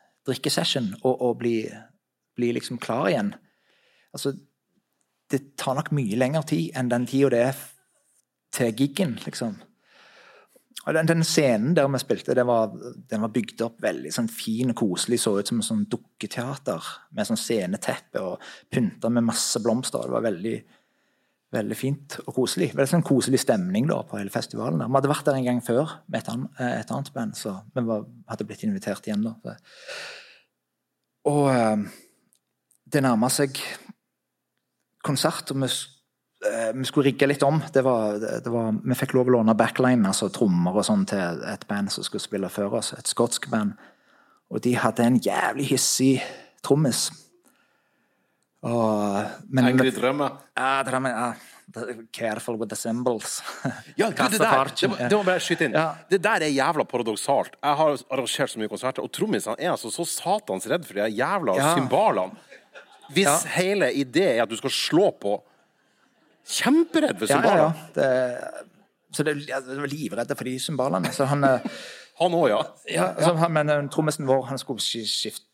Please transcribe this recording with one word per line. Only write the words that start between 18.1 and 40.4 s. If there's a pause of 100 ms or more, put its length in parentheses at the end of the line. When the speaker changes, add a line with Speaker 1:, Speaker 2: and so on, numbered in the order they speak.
Speaker 1:
og (260)
pyntet
med
masse
blomster.
Det
var
veldig, (960)
veldig
fint
og
koselig.
Veldig
sånn
koselig
stemning
da (100)
på
hele
festivalen
der.
Vi
hadde
vært
der
en
gang
før (140)
med
et
ann-,
eh,
et
annet
band,
så (180)
vi
var, (240)
hadde
blitt
invitert
igjen
da.
Så. (1700)
Og,
eh, (1040)
det
nærmet
seg (1400)
konsert,
og
vi
s-, (580)
eh,
vi
skulle
rigge
litt
om. (120)
Det
var,
det, (100)
det
var,
vi
fikk
lov
å
låne
backline,
altså
trommer